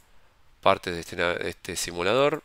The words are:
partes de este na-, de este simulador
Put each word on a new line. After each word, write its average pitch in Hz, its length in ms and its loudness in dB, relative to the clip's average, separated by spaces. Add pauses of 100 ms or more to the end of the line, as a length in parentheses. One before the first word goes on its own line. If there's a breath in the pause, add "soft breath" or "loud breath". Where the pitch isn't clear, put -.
(600 soft breath)
partes 95 340 2
de 85 60 -6
este 85 140 -12
na-, 87 200 0
de 98 160 -4
este - 240 -10
simulador 113 680 0